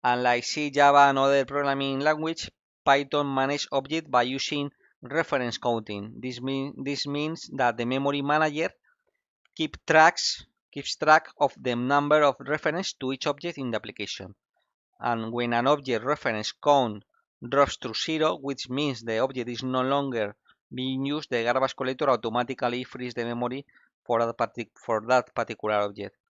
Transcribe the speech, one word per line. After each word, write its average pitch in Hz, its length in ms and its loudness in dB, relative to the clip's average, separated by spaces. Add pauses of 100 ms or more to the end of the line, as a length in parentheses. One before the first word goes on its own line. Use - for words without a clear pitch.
Unlike 123 400 2
C, 147 260 -4
Java, 143 380 8
and 139 100 2
other 139 280 4
programming 139 540 -2
language, 156 500 -2 (340)
Python 143 500 2
manage 135 380 0
object 147 380 -2
by 127 120 4
using 139 480 -2 (300)
reference 127 580 -2
counting. 110 640 -4
This 123 200 -8
mean, 135 360 -4
this 135 300 -6
means 151 480 -6
that 123 220 0
the 120 100 -4
memory 139 360 -2
manager 151 480 0 (880)
keep 156 300 -4
tracks, - 580 4 (280)
keeps - 240 -10
track 156 320 6 (100)
of 139 220 2
the 127 160 0
number 143 460 2
of 143 180 4
reference 151 540 -4
to 131 180 -6
each - 140 -6
object 151 320 -4
in 131 120 -4
the 113 60 -4
application. 101 580 -10 (640)
And 113 320 -4
when 120 220 -2
an 120 140 2
object 131 380 0
reference 123 480 -2
count 123 520 2 (420)
drops 135 320 2
to 113 160 -10
zero, 160 440 0
which 135 320 -8
means 131 320 -4
the 113 160 -2
object 123 320 -2
is 120 120 -8
no 127 200 -2
longer 131 520 -2 (400)
being 131 300 -4
used, 143 240 -4
the 117 160 -2
garbage 131 320 0
collector 131 320 -2
automatically 123 760 0
frees 123 280 -10
the 117 140 -4
memory 120 400 -6 (400)
for 117 180 2
that 117 140 -4
partic-, 113 320 -4 (120)
for 110 240 -2
that 123 280 2
particular 107 400 -2
object. 104 420 -2 (140)